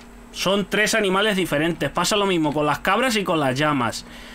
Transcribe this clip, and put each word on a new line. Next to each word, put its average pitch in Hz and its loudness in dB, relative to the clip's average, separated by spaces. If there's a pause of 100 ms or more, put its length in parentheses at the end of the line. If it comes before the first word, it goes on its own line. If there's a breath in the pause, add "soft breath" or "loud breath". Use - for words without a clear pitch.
(320)
Son 202 0
tres 202 0
animales 202 2
diferentes. 160 0
Pasa 175 0
lo 202 2
mismo 160 2
con 151 0
las 147 0
cabras 220 2
y 196 -2
con 165 0
las 131 0
llamas. 143 0 (300 loud breath)